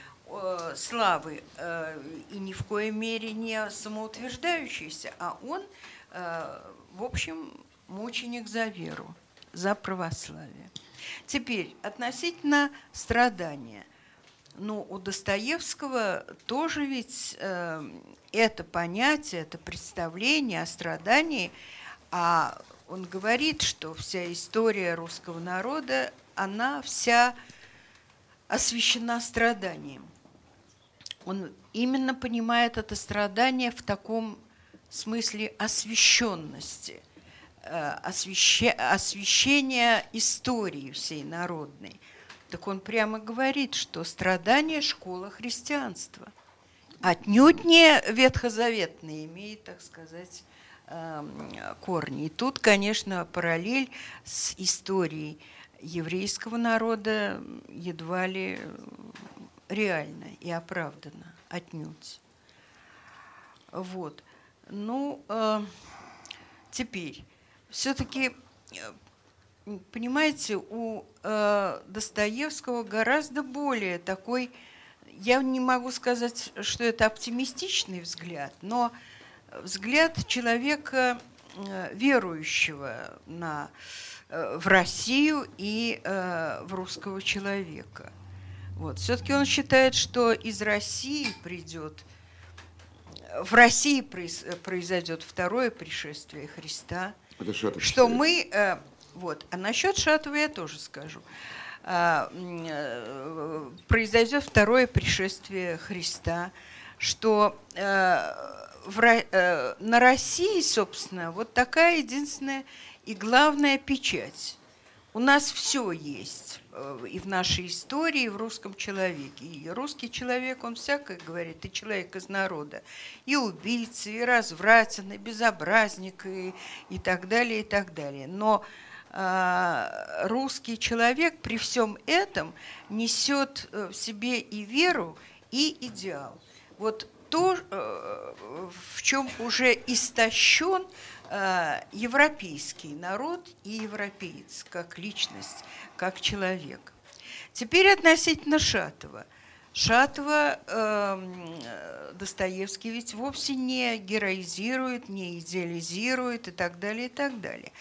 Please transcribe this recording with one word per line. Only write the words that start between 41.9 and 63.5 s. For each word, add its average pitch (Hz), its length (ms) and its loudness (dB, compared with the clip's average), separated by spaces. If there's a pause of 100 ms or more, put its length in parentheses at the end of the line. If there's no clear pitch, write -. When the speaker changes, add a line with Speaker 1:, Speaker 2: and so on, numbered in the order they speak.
Speaker 1:
Так - 180 -10
он 196 100 -2
прямо 214 400 0
говорит, 269 560 -2
что - 300 -6
страдание — 233 800 2
школа 185 480 -6
христианства. - 960 -6 (760)
Отнюдь 247 600 8
не 330 440 10
ветхозаветные 220 1160 2
имеет, 208 380 -14
так - 180 -18
сказать, 165 600 -18 (420)
эм, 151 640 -10 (300)
корни. 151 460 -2
И - 20 -2
тут, 262 320 -2
конечно, 196 720 4
параллель 180 580 0 (340)
с - 320 -4
историей 160 840 -2 (440)
еврейского 180 720 -4
народа 220 840 0 (260)
едва 170 600 -4
ли 190 300 -6 (1120)
реальна 160 580 -4 (140)
и 175 100 -8
оправдана, 165 840 -8 (140)
отнюдь. 160 720 -12 (1500)